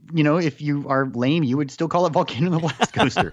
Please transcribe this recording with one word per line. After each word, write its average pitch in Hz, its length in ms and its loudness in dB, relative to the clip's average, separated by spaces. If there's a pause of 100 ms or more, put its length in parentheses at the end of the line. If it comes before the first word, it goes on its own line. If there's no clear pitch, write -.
(140)
you 156 120 4
know, 147 100 4
if 160 260 -2
you 143 280 -2
are 135 240 2
lame, 139 300 2
you 123 120 2
would 147 160 -2
still 165 160 -4
call 175 180 2
it 165 60 0
Volcano 165 380 0
the 165 100 0
Blast - 320 -2
Coaster. 123 420 0